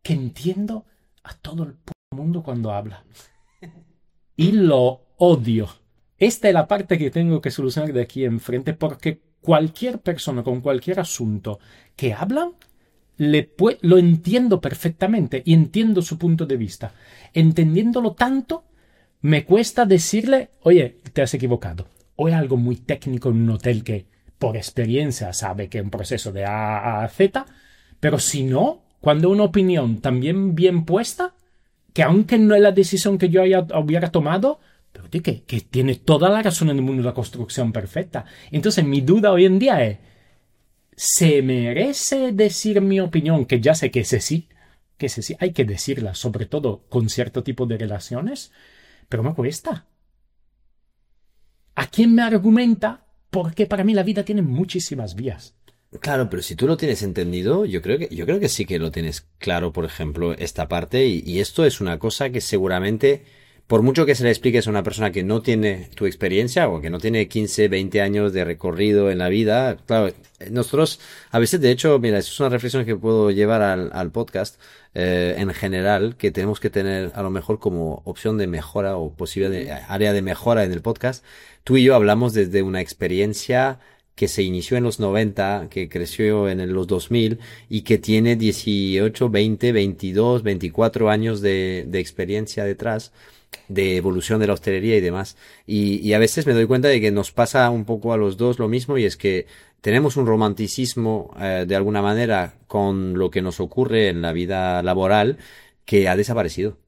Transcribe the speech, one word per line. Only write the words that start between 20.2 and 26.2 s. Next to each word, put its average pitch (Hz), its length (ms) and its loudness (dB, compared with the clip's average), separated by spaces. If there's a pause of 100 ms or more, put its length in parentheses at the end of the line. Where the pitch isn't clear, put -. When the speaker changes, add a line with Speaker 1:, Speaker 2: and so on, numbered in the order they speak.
Speaker 1:
"Oye, 160 360 4 (160)
te 139 100 0
has 123 100 -2
equivocado". 113 540 -4 (280)
O 156 120 0
es 165 80 2
algo 135 220 0
muy 120 180 0
técnico 131 540 -4
en 113 120 2
un 113 80 4
hotel 113 340 -2
que, 104 220 -6 (320)
por 113 180 -4
experiencia, 117 800 -4
sabe 98 340 -6
que 113 120 -8
es 98 40 -6
un 101 60 -6
proceso 107 420 -8